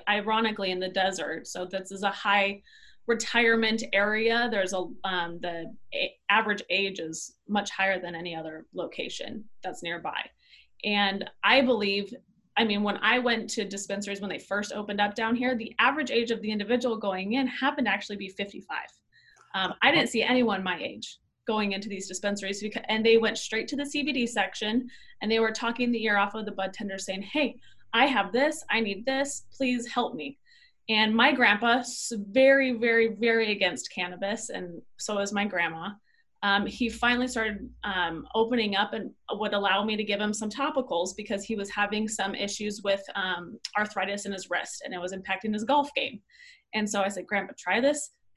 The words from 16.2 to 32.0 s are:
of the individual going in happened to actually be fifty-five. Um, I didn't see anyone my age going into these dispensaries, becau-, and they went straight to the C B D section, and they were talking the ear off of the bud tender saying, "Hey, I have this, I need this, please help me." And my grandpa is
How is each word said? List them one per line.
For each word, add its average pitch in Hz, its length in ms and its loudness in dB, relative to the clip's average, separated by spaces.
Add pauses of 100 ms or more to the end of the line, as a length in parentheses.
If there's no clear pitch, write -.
of 220 120 -2
the 214 80 -4
individual 220 460 0
going 196 380 -2
in 269 120 2
happened 277 400 0
to 196 60 2
actually 202 240 -4
be 196 140 -10
fifty-five. - 580 -8 (640)
Um, 190 280 -2
I 254 100 8
didn't 311 160 4
see 220 140 0
anyone 226 420 2
my 180 140 -2
age - 400 -10 (280)
going 214 260 0
into 196 160 -6
these 196 200 -8
dispensaries, 202 540 -4
becau-, 208 260 -6
and 220 180 2
they 226 120 10
went 220 200 4
straight - 300 -4
to 285 80 -4
the 277 100 -2
C 285 160 -2
B 285 100 -2
D 247 140 0
section, 220 640 -2 (320)
and 208 100 -2
they 220 80 4
were 220 140 4
talking 240 400 -2
the 220 120 -2
ear 208 120 4
off 202 180 2
of 214 120 -6
the 202 60 -6
bud 190 200 -4
tender 196 260 -8
saying, 190 240 -8
"Hey, - 380 -2 (320)
I 240 140 6
have 196 260 2
this, 294 380 2
I 220 100 2
need 202 240 -2
this, 269 480 -2
please 247 340 0
help - 280 -2
me." 151 240 -10 (500)
And 220 260 4
my 254 180 6
grandpa 233 480 4
is - 320 -8 (180)